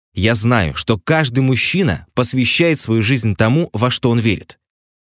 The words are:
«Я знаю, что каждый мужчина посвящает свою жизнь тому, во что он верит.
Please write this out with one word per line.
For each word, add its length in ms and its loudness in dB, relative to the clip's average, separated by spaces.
«Я 220 0
знаю, 400 0
что 240 -2
каждый 400 0
мужчина 760 0
посвящает 640 0
свою 220 0
жизнь 340 0
тому, 380 0
во 160 0
что 220 0
он 80 2
верит. 400 -2